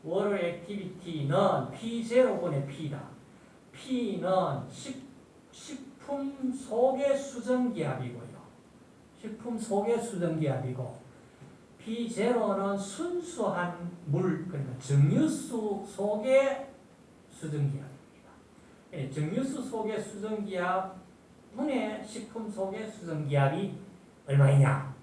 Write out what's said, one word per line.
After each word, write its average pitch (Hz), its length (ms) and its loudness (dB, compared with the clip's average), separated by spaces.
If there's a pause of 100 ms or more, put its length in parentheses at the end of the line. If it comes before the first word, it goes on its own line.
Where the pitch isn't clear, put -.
워러 196 340 2
액티비티는 170 1300 0
P 226 340 -4
제로분의 180 640 4
P다. 143 340 -8 (720)
P는 190 960 0
식-, - 400 -12 (440)
식품 277 1000 -6
속의 262 640 2
수증기압이고요. 214 1200 -2 (800)
식품 220 360 -8
속의 208 440 0
수증기압이고 147 1040 -2 (720)
P 226 320 -4
제로는 202 680 2
순수한 220 1120 -4 (160)
물, 165 420 0
그러니까 131 300 -6
정유수 202 1080 4
속의 233 840 2 (580)
수증기압입니다. - 1000 -4 (640)
예, 143 180 -6
정유수 240 520 -2
속의 214 380 -4
수증기압 190 960 -2 (600)
분의 220 480 -2
식품 214 440 -10
속의 196 400 -4
수증기압이 147 920 0 (500)
얼마이냐? 139 720 6